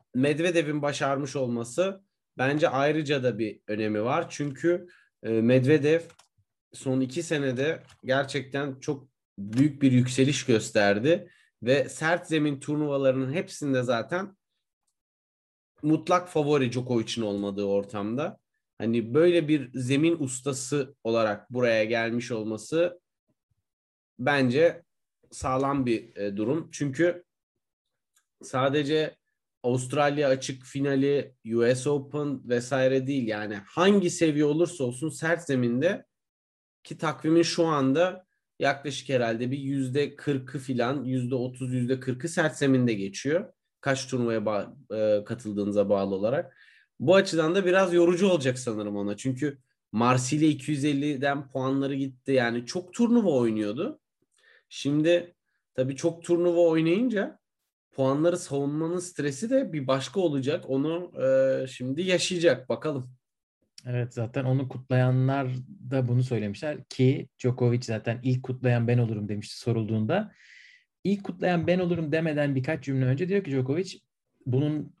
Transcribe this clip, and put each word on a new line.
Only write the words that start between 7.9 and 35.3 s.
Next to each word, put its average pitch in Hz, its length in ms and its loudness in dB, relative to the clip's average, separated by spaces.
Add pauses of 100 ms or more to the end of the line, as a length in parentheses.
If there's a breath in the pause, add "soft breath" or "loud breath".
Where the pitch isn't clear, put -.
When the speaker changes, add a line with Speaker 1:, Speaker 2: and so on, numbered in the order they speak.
Speaker 1:
gerçekten 135 760 -2
çok 135 280 -6 (300)
büyük 123 440 0
bir 131 100 6
yükseliş 131 540 2
gösterdi. 107 840 2 (320 loud breath)
Ve 127 260 2
sert 170 380 -2
zemin 151 340 0
turnuvalarının 139 720 0
hepsinde 147 500 -2
zaten 123 540 -2 (1500)
mutlak 160 460 2
favori 143 440 2
Djokovic'in 120 500 -2
olmadığı 101 420 -2
ortamda. 104 760 -2 (400)
Hani 113 340 -2
böyle 165 340 4
bir 139 260 0
zemin 139 440 2
ustası 139 760 -4 (100)
olarak 110 460 0
buraya 117 340 2
gelmiş 117 460 -2
olması 113 680 -4 (1200)
bence 139 640 2 (480)
sağlam 139 560 -2
bir, 113 300 -4
e, 101 200 -6
durum. 143 360 -2
Çünkü 160 520 -2 (1160)
sadece 143 760 0 (460)
Avustralya 139 640 0
Açık 131 360 -2
finali, 139 720 0 (200)
U 123 200 4
S 127 160 -2
Open 143 580 -4
vesaire 131 580 2
değil. 131 220 -2
Yani 107 260 -4
hangi 175 560 2
seviye 151 340 2
olursa 156 400 0
olsun 123 240 -4
sert 165 340 -2